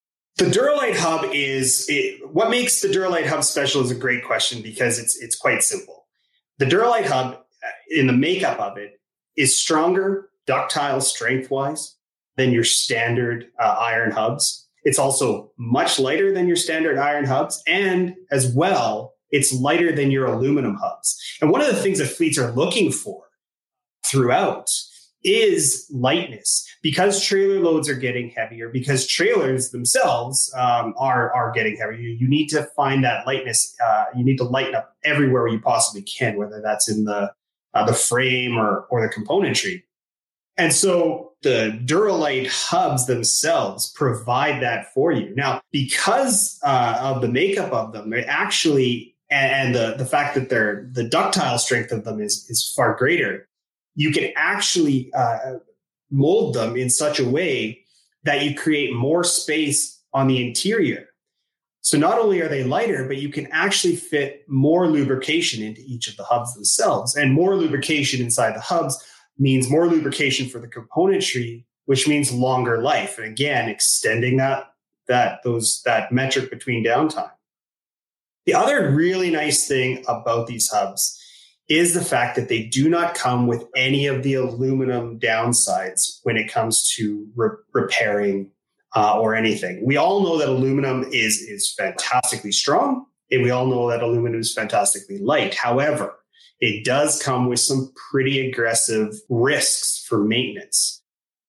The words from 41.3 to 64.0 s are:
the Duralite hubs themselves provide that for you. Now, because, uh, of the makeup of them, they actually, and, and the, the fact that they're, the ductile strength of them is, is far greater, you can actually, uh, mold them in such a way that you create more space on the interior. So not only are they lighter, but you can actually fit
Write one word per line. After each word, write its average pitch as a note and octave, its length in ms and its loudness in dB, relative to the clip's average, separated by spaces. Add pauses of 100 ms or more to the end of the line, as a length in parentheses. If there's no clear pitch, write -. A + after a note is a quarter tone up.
the A2+ 460 0
Duralite D#3 600 0
hubs D3+ 600 0
themselves C3 880 0
provide B2+ 680 0
that A#2 300 -4
for D3 180 2
you. - 240 -4
Now, C3 280 -4 (100)
because, G#3+ 920 0
uh, C3+ 380 2
of C3 220 -2
the A#2+ 60 0
makeup D#3+ 440 0
of A2 220 -4
them, G#2+ 160 -10
they A#2+ 140 -2
actually, C#3 920 0 (140)
and, C3+ 220 2
and C3 220 0
the, A#2 220 0
the C3 80 -4
fact C#3+ 300 -2
that C3 160 -2
they're, G#2+ 420 -2
the A2+ 160 -4
ductile D#3+ 480 0
strength A#2 360 -2
of G#2+ 120 -6
them G#2+ 160 -6
is, G#2 300 -4
is - 260 -4
far A#2+ 180 2
greater, B2+ 540 -2 (460)
you D3+ 180 2
can - 240 -2
actually, D#3 800 0
uh, A#2+ 400 -2 (560)
mold C#3+ 440 2
them A#2 220 -2
in B2+ 140 -2
such D3 280 0
a C3 80 2
way B2+ 540 -2 (440)
that C#3+ 200 0
you C#3+ 100 -2
create C#3+ 380 0
more C#3+ 320 2
space D3+ 720 -2 (140)
on C3+ 140 2
the B2 200 2
interior. E3+ 600 -2 (760)
So - 160 0
not E3 220 4
only G3+ 240 4
are D#3 60 -2
they C3+ 160 -2
lighter, C#3+ 440 0
but C#3 80 -4
you C#3+ 140 -6
can D3+ 200 -8
actually F3 460 2
fit - 500 -4